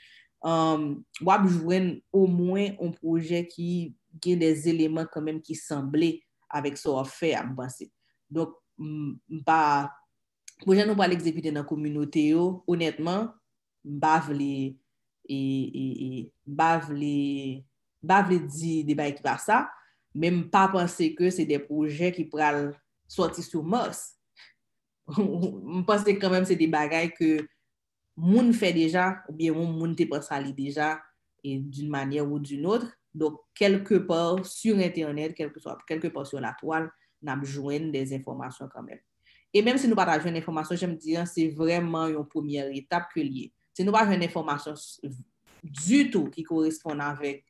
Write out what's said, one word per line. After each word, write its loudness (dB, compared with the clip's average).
Um, 0
w 4
ap 6
jwenn 2
o 6
mwen 0
yon -6
pwojè -2
ki -6
gen 2
de 6
eleman 0
kanmenm -6
ki -10
sanble 0
avèk -4
sa 0
w 0
ap -4
fè -2
a, -4
m -6
panse. -10
Donk, -4
m, -8
m -10
pa, 4
pwojè 6
nou 2
pa 4
l 2
egzekite -2
nan -4
kominote 0
yo, 2
onètman, 0
m -8
pa 6
vle, -2
e, -6
e, -2
e, -6
m -6
pa 4
vle, -2
m 2
pa 8
vle 2
di -2
de 0
bagay -2
ki -10
pa 0
sa, 2
men 0
m -8
pa 8
panse 0
ke 4
se -2
de 0
pwojè 0
ki -4
pral 0
soti -2
sou -6
mòs. -2
<laughs> -6
M -2
panse 4
kanmenm 2
se 4
de 4
bagay 0
ke 4
moun 6
fè 2
deja, 2
ou -14
byen 0
moun, -2
moun -2
te 2
panse -6
a -4
li -8
deja, -2
e -6
d'une -8
manyè -2
ou -2
d'une -6
otre. -2
Donk, -4
kèlke 4
pa 2
sur 0
Entènèt, -2
kèlke -8
swa, -12
kèlke -4
pa -6
sur -8
la -4
toal, -4
n -6
ap -4
jwenn -6
de -4
zenfòmasyon -10
kanmenm. -18
E 4
menm 4
si 4
nou 4
pa 4
ta 4
jwenn -2
enfòmasyon, -4
janm -4
di, -4
se 0
vrèman 0
yon -6
premye -4
etap -4
ke -2
li -6
ye. -20
Si -2
nou 2
pa 6
jwenn 4
enfòmasyon -6
s-, -18
du 2
tout 0
ki -12
koresponn -2
avèk, -6